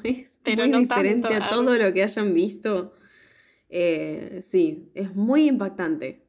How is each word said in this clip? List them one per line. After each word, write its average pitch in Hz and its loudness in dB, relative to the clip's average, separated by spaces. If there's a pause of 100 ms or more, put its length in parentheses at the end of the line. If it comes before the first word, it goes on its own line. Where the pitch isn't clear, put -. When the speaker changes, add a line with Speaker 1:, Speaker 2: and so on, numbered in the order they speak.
Speaker 1:
es - -6
Speaker 2:
Pero 220 0
Speaker 1:
muy 269 2
Speaker 2:
no 262 4
Speaker 1:
diferente 240 2
Speaker 2:
tanto, 214 0
Speaker 1:
a - -2
Speaker 2:
arre. 214 0
Speaker 1:
todo 247 2
lo 202 2
que 185 2
hayan 208 -2
visto. 202 -2 (760)
Eh, 165 -4
sí, 160 0
es 190 -8
muy 269 4
impactante, 185 -4